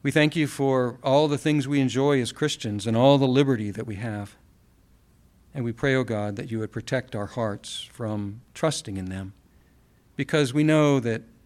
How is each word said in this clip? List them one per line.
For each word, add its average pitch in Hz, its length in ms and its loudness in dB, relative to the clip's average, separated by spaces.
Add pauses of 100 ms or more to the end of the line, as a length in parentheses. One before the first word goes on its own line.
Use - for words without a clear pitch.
We 143 80 0
thank 151 240 4
you 151 140 0
for 131 560 0
all 143 240 4
the 143 100 0
things 151 300 0
we 143 100 0
enjoy 135 420 2
as 117 120 -4
Christians 107 540 -4
and 113 100 0
all 139 200 8
the 135 120 2
liberty 127 420 2
that 110 160 -8
we 110 100 -10
have. 104 380 -8 (1200)
And 131 100 -6
we 117 60 -2
pray, 131 240 0
O 131 80 2
God, 104 320 -4
that 120 160 -10
you 113 80 -4
would 107 140 -6
protect 120 420 -4
our 101 120 -4
hearts 104 560 -6 (100)
from 107 480 -6 (140)
trusting 147 420 -4
in 95 80 -6
them, 95 300 -10 (800)
because 143 380 0
we 151 100 4
know 151 340 6
that 113 240 -2 (240)